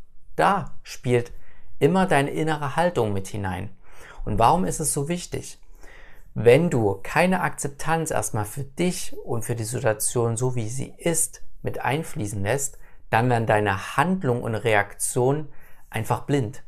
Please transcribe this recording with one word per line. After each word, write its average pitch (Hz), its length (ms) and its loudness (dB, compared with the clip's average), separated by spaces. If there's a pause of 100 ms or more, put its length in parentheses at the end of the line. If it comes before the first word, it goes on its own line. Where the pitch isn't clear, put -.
(360)
da 170 480 2
spielt - 480 0 (480)
immer 180 260 4
deine 143 260 2
innere 151 440 -2
Haltung 160 380 2
mit 98 140 -2
hinein. 95 420 -4 (560)
Und 107 140 0
warum 160 260 6
ist 160 160 -2
es 151 100 -2
so 143 160 -2
wichtig? - 500 -6 (840)
Wenn 135 300 8
du 110 320 2
keine 180 400 2
Akzeptanz 156 680 -2
erstmal 110 340 -2
für 135 180 -8
dich - 520 -2 (100)
und 117 160 -2
für 120 140 -2
die 113 80 -4
Situation, 113 760 0
so 127 160 0
wie 110 160 -2
sie 123 260 -6
ist, - 460 0 (220)
mit - 180 -4
einfließen 113 600 -2
lässt, 131 340 0 (320)
dann 113 220 4
werden 113 160 2
deine 104 500 2
Handlung 147 460 2
und 113 100 -2
Reaktion 120 920 2 (420)
einfach 113 320 -2
blind 127 460 0